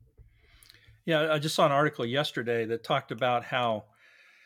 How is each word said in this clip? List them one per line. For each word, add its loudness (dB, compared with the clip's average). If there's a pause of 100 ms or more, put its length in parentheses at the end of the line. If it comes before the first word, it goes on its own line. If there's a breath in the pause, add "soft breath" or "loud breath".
(1040 soft breath)
Yeah, 2
I 2
just -4
saw 6
an 2
article 2
yesterday -2
that -4
talked -2
about 0
how -2 (600 soft breath)